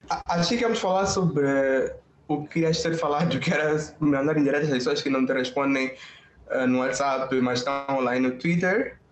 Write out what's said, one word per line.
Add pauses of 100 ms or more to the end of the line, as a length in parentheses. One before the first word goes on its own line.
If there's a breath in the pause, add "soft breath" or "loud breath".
A-,
achei
que
íamos
falar
sobre (840)
o
que
querias
ter
falado,
que
era (240)
mandar
indiretas
às
pessoas
que
não
te
respondem, (600 loud breath)
eh,
no
WhatsApp,
mas
estão
lá
no
Twitter. (120)